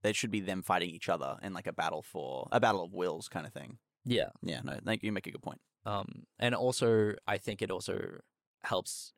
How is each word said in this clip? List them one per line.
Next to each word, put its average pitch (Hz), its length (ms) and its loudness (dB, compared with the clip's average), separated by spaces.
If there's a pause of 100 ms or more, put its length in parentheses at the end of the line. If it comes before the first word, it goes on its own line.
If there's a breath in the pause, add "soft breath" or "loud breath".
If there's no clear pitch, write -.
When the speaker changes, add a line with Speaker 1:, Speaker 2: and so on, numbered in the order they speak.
Speaker 1:
There 107 100 4
should 110 180 0
be 107 80 2
them 95 240 -2
fighting 90 280 2
each 85 180 -6
other 71 340 0
in, 95 100 -6
like, 90 140 -6
a - 60 -4
battle 80 280 -2
for, 65 500 -6
a 117 80 6
battle 107 240 4
of 87 100 -8
wills 90 340 -2
kind 80 180 -6
of - 80 -14
thing. - 260 -12 (240)
Speaker 2:
Yeah. 120 260 2 (140)
Speaker 1:
Yeah, 76 200 -4
no, - 220 -6
thank 110 180 0
you, 101 40 0
you 107 40 0
make 95 160 -2
a 85 40 -8
good - 120 -12
point. - 180 -10 (220)
Speaker 2:
Um, - 420 -4 (140)
and 120 160 4
also, 113 600 6 (120)
I 101 120 2
think 104 240 -4
it 98 80 -2
also - 480 -4 (440)
helps - 540 -2